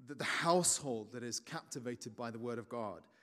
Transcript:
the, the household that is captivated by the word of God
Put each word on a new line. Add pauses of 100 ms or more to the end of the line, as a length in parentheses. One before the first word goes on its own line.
the,
the
household
that
is
captivated
by
the
word
of
God (220)